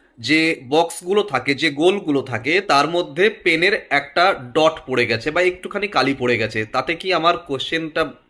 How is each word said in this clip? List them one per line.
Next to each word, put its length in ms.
যে 500
বক্সগুলো 540
থাকে, 320
যে 160
গোলগুলো 520
থাকে, 380
তার 280
মধ্যে 420
পেনের 600
একটা 440
ডট 200
পড়ে 200
গেছে 240
বা 120
একটুখানি 460
কালি 260
পড়ে 240
গেছে, 260
তাতে 300
কি 180
আমার 260
কোশ্চেনটা, 720